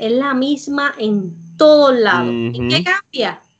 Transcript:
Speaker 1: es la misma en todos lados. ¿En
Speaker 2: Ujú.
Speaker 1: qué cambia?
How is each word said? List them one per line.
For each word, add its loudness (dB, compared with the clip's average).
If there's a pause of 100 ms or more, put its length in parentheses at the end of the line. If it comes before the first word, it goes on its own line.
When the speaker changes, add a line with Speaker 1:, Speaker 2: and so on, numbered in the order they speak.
Speaker 1:
es 0
la 0
misma -4
en -4 (220)
todos 6
lados. 0
¿En -4
Speaker 2:
Ujú. -6
Speaker 1:
qué 0
cambia? -6 (200)